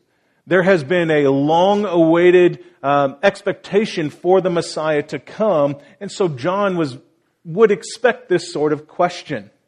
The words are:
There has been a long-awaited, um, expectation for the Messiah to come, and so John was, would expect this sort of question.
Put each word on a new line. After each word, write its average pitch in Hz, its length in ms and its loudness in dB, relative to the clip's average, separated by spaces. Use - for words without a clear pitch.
There 175 160 2
has 175 220 2
been 170 260 0
a 147 180 2
long-awaited, 175 1300 2
um, 139 400 0
expectation 196 880 -2
for 180 320 0
the 185 80 -2
Messiah 160 540 -4
to 151 140 -10
come, 151 600 -2
and 196 140 -14
so 190 160 -2
John 180 480 -4
was, 139 220 -4
would 190 280 0
expect - 580 -4
this 175 240 -2
sort 151 220 -2
of 147 120 -10
question. 147 640 -6